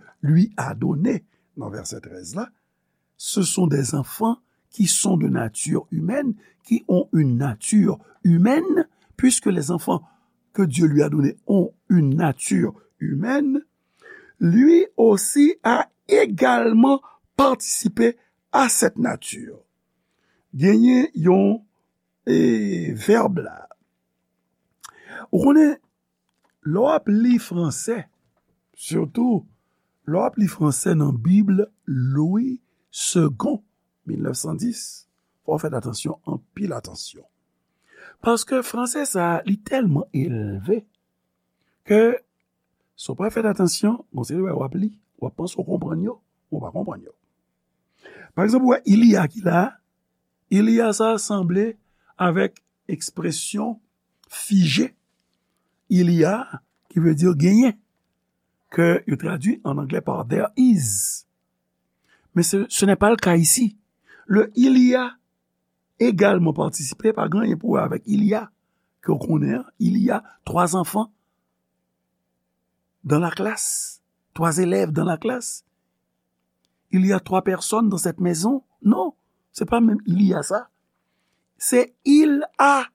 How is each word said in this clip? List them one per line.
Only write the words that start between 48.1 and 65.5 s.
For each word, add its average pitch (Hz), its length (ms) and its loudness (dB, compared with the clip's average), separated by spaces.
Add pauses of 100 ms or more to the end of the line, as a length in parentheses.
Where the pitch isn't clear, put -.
Pa 185 160 -2
egzanp, 254 160 2
wè, 247 240 2
il 220 160 6
y 202 160 6
a 151 80 0
ki 202 160 -12
la, 175 300 0 (760)
il 208 220 2
y 233 100 4
a 226 140 2
sa 220 240 0
sanble 196 540 -2 (500)
avèk 175 400 -2 (260)
ekspresyon 202 920 -8 (500)
fije, 185 640 0 (960)
il 175 240 4
y 165 100 4
a, 214 380 -4 (260)
ki 160 140 -2
vle 160 160 2
dir 175 160 2
genyen, 208 400 4 (960)
ke 170 400 0
yo 143 80 -2
tradwi 175 480 -4
an 143 160 -4
angle 135 240 -6
par - 240 -6
there - 260 -2
is. 175 720 0 (1080)
Mais 170 100 2
ce, 196 240 -2
ce - 180 -2
n'est 196 100 4
pas 208 140 2
le 233 60 4
cas 180 200 2
ici. 202 420 0 (480)
Le 208 280 2
il 254 240 4
y 247 160 6
a 247 220 -2 (840)